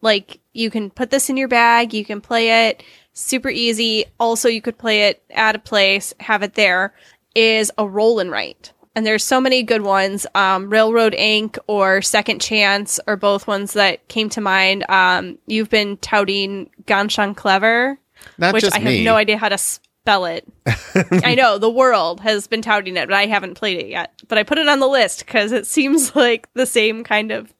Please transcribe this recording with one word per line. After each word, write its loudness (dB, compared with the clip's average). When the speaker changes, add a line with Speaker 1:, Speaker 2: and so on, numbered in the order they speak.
Speaker 1:
like, -2
you -4
can -6
put -6
this 0
in -2
your -2
bag. 2
You -6
can -10
play 2
it -6
super -6
easy. -2
Also, 0
you -2
could -8
play 0
it -4
at 0
a -8
place, 0
have -2
it -8
there, 0
is 2
a 0
roll 2
and -4
write. -8
And -2
there's 0
so 2
many 2
good 0
ones. 0
Um, 0
Railroad 4
Ink -2
or 2
Second -2
Chance 0
are -2
both 0
ones -4
that 0
came -4
to -8
mind. 0
Um, 2
you've -2
been 0
touting -2
Ganshan -2
Clever, 0
Speaker 2:
Not 2
Speaker 1:
which 2
Speaker 2:
just 2
Speaker 1:
I 2
have -4
Speaker 2:
me. 2
Speaker 1:
no 4
idea 2
how -2
to -2
spell -4
it. -8
Speaker 2:
<laughs> -10
Speaker 1:
I 4
know, 4
the 2
world 2
has -2
been -4
touting -2
it, -4
but 0
I 2
haven't -4
played -4
it -8
yet. -8
But 0
I 2
put -2
it 0
on 2
the 2
list 0
'cause -2
it -2
seems 0
<laughs> -
like 2
the 0
same 0
kind -2
of -10